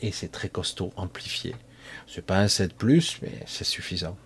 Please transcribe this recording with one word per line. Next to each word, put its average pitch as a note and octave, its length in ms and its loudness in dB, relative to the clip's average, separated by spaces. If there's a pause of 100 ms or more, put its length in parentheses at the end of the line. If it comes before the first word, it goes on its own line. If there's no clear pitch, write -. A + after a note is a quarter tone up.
et G#2 100 -2
c'est - 200 -6
très - 180 -4
costaud, F2+ 460 -4
amplifié. - 580 -6 (540)
C'est - 180 -12
pas F#2+ 140 4
un G2+ 80 8
sept F#2+ 260 2
plus, D3 480 6
mais - 240 -8
c'est - 200 -6
suffisant. F2+ 600 -4